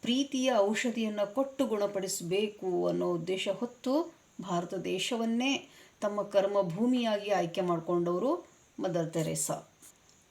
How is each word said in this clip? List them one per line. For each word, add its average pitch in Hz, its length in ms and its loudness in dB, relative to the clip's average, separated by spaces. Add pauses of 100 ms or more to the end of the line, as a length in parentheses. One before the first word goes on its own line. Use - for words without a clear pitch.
ಪ್ರೀತಿಯ 262 520 2
ಔಷಧಿಯನ್ನು 214 800 2
ಕೊಟ್ಟು 269 320 0
ಗುಣಪಡಿಸಬೇಕು 190 1200 -2
ಅನ್ನೋ 175 260 0
ಉದ್ದೇಶ 175 340 -2
ಹೊತ್ತು 254 680 -2 (280)
ಭಾರತ 180 320 -4
ದೇಶವನ್ನೇ 226 960 -2 (320)
ತಮ್ಮ 208 200 -2
ಕರ್ಮಭೂಮಿಯಾಗಿ 202 1080 2
ಆಯ್ಕೆ 180 300 0
ಮಾಡಿಕೊಂಡವರು 175 880 2 (320)
ಮದರ್ 170 340 -2
ತೆರೇಸಾ. 160 580 -2 (600)